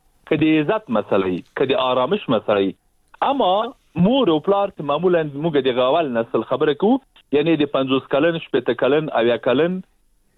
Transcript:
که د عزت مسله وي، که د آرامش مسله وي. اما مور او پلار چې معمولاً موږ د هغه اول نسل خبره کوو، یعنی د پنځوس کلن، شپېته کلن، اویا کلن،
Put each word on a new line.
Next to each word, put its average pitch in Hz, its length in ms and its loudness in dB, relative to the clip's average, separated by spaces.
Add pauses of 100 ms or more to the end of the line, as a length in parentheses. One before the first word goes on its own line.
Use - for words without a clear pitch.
(260)
که - 100 -2
د 151 80 0
عزت 156 460 0
مسله 104 360 0
وي، 90 180 -4 (120)
که 139 100 0
د 127 80 0
آرامش 127 560 0
مسله 107 300 0
وي. 95 160 -2 (460)
اما 233 520 0 (220)
مور 226 320 2
او 160 120 2
پلار 196 280 0
چې 196 140 -14
معمولاً 165 420 0
موږ 147 380 -2
د 127 60 -2
هغه 127 140 0
اول 143 320 2
نسل 117 300 -2
خبره 147 300 0
کوو، 233 260 2 (320)
یعنی 165 240 2
د 151 80 0
پنځوس 135 440 -2
کلن، 160 300 0
شپېته 127 360 -2
کلن، 143 360 0
اویا 117 280 0
کلن، 165 440 0 (560)